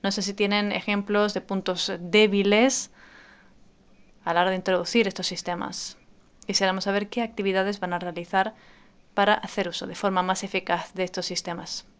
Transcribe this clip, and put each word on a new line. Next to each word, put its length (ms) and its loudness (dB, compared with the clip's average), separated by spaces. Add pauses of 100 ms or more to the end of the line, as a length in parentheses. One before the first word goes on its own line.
No 100 0
sé 100 -4
si 100 -4
tienen 400 0
ejemplos 600 0
de 80 -4
puntos 580 -4
débiles 880 4 (1300)
a 80 -2
la 80 4
hora 100 4
de 60 0
introducir 500 2
estos 200 -4
sistemas. 720 -6 (480)
Quisiéramos 380 2
saber 260 0
qué 100 -2
actividades 600 0
van 120 -4
a 60 -2
realizar 560 -2 (580)
para 220 4
hacer 340 -4
uso 180 -8
de 80 -10
forma 280 0
más 200 0
eficaz 520 -4
de 100 -2
estos 220 -6
sistemas. 580 -8 (160)